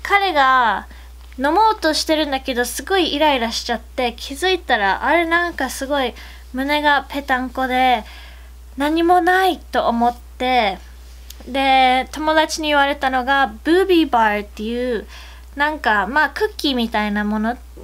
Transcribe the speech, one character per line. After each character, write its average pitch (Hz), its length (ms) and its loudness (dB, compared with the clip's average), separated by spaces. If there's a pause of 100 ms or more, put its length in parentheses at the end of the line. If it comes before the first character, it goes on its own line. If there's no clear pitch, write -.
彼 392 300 2
が 262 540 2 (520)
飲 254 60 -4
も 392 260 4
う 427 100 -2
と 311 140 0
し - 100 -4
て 320 100 0
る 302 120 0
ん 285 40 -6
だ 269 100 -2
け 269 140 -6
ど、 240 100 -2
す 254 200 -10
ご 381 140 0
い 320 160 0
イ 285 40 -2
ラ 302 160 4
イ 254 60 0
ラ 226 100 -2
し - 140 -8
ち 240 80 -4
ゃ 233 40 -4
っ 226 40 -8
て、 240 360 -4
気 - 180 -12
づ 370 180 -2
い 359 60 0
た 262 180 -2
ら、 196 280 0
あ 262 100 2
れ、 339 100 2
な 339 240 0
ん 330 60 -10
か 262 160 -4
す - 160 -8
ご 277 180 -2
い 226 100 -6 (380)
胸 285 300 -2
が 285 260 2
ぺ 277 140 -8
た 262 180 -2
ん 254 80 -6
こ 262 180 -4
で、 254 380 2 (720)
何 302 260 0
も 359 180 4
な 370 260 2
い 330 120 0
と - 300 -2
思 233 220 2
っ 240 60 -4
て、 233 640 -2 (680)
で、 262 640 2
友 311 220 -2
達 311 260 0
に 311 80 -4
言 294 80 2
わ 277 80 4
れ 285 120 -2
た 277 120 -2
の 262 160 -2
が、 269 300 0 (100)
ブ 302 80 2
ー 381 140 4
ビ 349 180 4
ー 269 60 -6
バ 220 260 2
ー 208 80 -6
っ - 20 -20
て - 160 -14
い 240 320 -4
う、 196 120 -6 (500)
な 285 140 0
ん 311 80 -6
か、 277 280 0
ま 294 180 2
あ、 285 60 0
ク 415 240 -4
ッ - 20 -20
キ 285 160 -2
ー 254 40 -2
み 233 140 -2
た 214 160 -2
い 208 60 -4
な 208 120 -2
も 214 140 -2
の 226 180 -2 (280)